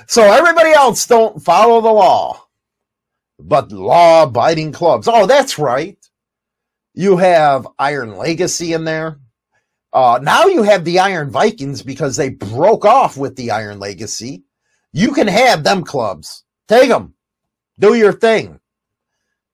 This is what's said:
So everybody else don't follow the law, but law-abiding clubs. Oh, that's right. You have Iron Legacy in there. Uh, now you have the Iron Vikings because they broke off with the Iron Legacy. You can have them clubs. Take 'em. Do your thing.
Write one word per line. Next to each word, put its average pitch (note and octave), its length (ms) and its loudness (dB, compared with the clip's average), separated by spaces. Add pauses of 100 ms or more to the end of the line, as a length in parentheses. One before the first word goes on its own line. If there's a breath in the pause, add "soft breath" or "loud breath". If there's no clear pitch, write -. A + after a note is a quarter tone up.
So A#3 160 0
everybody D#4+ 480 4
else C#4 360 2
don't A3+ 360 0
follow A3 400 2
the A3 100 2
law, C3 500 0 (960)
but A2+ 320 -2
law-abiding D3+ 1000 2
clubs. C3 340 -2
Oh, A3+ 200 2
that's C4+ 320 0
right. D3+ 400 -6 (960)
You F#3 240 0
have D3+ 500 2 (100)
Iron C3 380 -6
Legacy E3 560 -6
in D#3+ 120 -4
there. D#3+ 340 -8 (760)
Uh, B2+ 300 2
now A3+ 240 2
you F4 160 2
have G3+ 220 2
the F3 140 -2
Iron F3+ 320 -2
Vikings C#3 520 -4
because C3+ 340 -8
they C#3 140 -4
broke C#3 560 -2
off A3+ 320 2
with C3+ 180 -10
the A#2+ 140 -10
Iron G#2 280 -8
Legacy. G#2+ 640 -12 (480)
You A3+ 200 -2
can C#4 140 -2
have G3 360 0
them F#3+ 220 -2
clubs. G2+ 600 -10 (240)
Take B3 220 4
'em. B2 220 -4 (640)
Do G#3 140 4
your A3 220 2
thing. D#3 460 -2 (920)